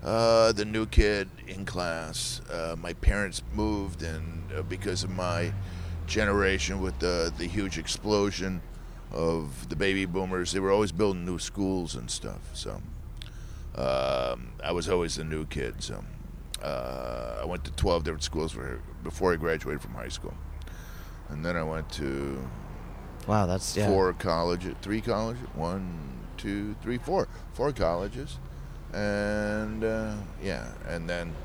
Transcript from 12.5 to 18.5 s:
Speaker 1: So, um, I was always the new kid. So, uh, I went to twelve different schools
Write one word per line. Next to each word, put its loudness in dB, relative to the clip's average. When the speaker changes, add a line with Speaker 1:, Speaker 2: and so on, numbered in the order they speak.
Speaker 1:
So, -6
um, 0
I 0
was 0
always 2
the -4
new -2
kid. -4
So, -6
uh, -4
I -2
went -2
to -4
twelve 4
different -2
schools 0